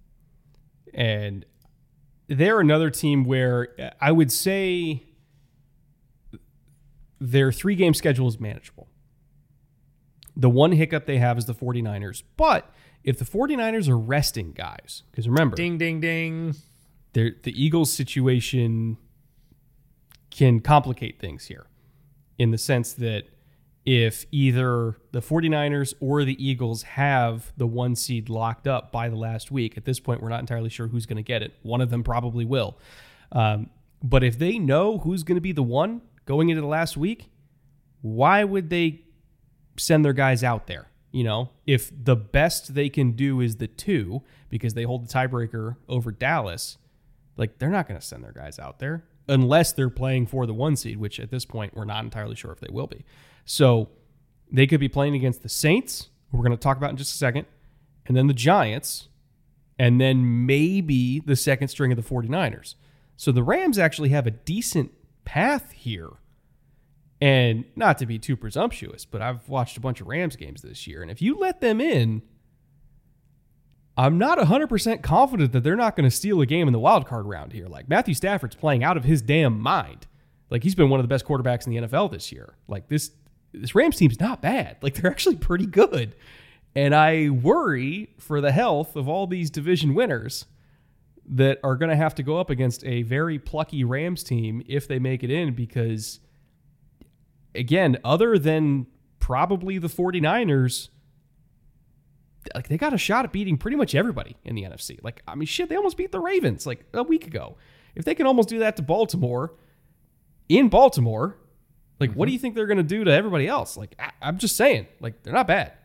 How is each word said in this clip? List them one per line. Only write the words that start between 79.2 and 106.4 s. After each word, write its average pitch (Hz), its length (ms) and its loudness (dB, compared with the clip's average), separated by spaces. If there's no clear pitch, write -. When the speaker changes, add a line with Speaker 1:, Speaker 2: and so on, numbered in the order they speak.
Speaker 1:
damn 127 400 2
mind. 127 460 -4
Like, 120 120 -2
he's 180 140 0
been 143 140 6
one 135 100 4
of 127 40 0
the 120 80 -2
best 131 120 -2
quarterbacks 123 420 -2
in 123 60 -6
the 117 60 -4
N 117 60 -6
F 110 100 -8
L 185 140 0
this - 220 -10
year. - 260 -20
Like, 98 180 -10
this, - 240 -4
this 107 220 -12
Rams 294 220 4
team's 123 240 4
not 226 200 -2
bad. 220 400 -4
Like, 139 140 -4
they're 180 160 0
actually 320 240 0
pretty 175 320 0
good. 170 480 2
And 143 180 2
I 156 360 4
worry 160 880 0
for 147 220 -4
the 143 120 2
health 160 420 0
of 139 140 -4
all 190 180 -2
these 175 240 -4
division 151 440 0
winners 147 520 -2
that 135 380 2
are 135 100 0
gonna 156 220 2
have 156 180 2
to 147 80 -6
go 151 160 -2
up 180 120 -4
against 123 340 -2
a 120 180 -4
very 143 380 -2
plucky 151 420 -6
Rams 143 400 -4
team 113 460 -4
if 139 180 -4
they 131 140 -4
make 131 240 -2
it 123 60 -4
in, 151 240 -2
because, 117 680 -6
again, 147 500 2
other 190 340 4
than 147 480 2
probably 185 600 -2
the 170 100 -4
forty-niners, 170 1000 0
like, 123 140 -10
they 156 100 -2
got 285 160 -2
a 208 40 0
shot 233 280 0
at 160 60 -10
beating 190 260 -2
pretty 240 180 -4
much 285 180 0
everybody 156 480 -2
in - 120 -10
the 104 100 -6
N 95 80 -14
F - 80 -18
C. - 220 -14
Like, - 240 -14
I - 80 -14
mean, 156 120 -6
shit, 349 220 -4
they 320 80 -4
almost 381 220 -2
beat 381 140 -6
the 381 80 -6
Ravens, 339 460 -2